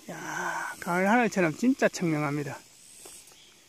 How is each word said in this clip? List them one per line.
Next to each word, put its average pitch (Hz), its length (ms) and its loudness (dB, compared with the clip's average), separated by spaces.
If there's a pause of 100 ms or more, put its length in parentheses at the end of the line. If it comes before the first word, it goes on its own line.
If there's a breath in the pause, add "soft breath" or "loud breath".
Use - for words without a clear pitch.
야, 160 680 -8
가을 185 280 0
하늘처럼 202 480 4
진짜 240 320 4
청명합니다. 147 720 -2 (1120 soft breath)